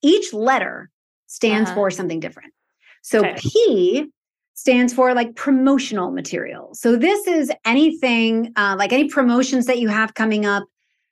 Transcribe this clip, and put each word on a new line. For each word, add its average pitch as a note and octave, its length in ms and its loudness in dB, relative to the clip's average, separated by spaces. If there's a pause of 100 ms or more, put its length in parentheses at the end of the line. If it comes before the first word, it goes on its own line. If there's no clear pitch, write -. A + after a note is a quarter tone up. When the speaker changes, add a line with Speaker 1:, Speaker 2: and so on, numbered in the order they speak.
Speaker 1:
Each F4+ 320 2
letter A3 560 -2 (380)
stands G#3+ 420 0
Speaker 2:
Uh-huh. F3+ 60 -8
Speaker 1:
for G3 160 0
something E3+ 280 -6
different. - 340 -14 (480)
So - 200 0
Speaker 2:
Okay. - 160 0
Speaker 1:
P C4 680 2 (480)
stands B3 400 2
for, B3+ 200 2
like, A#3 220 -2
promotional C4 760 0
material. - 640 -10
So A#3+ 240 2
this G4 300 0
is D#4 240 0 (140)
anything, A#3 920 0
uh, G3+ 220 0
like, F#3+ 160 -2
any C#4 140 2
promotions B3+ 600 0
that B3 120 0
you A#3 100 0
have A3 240 -2
coming G#3+ 320 -2
up. G3+ 180 -2 (480)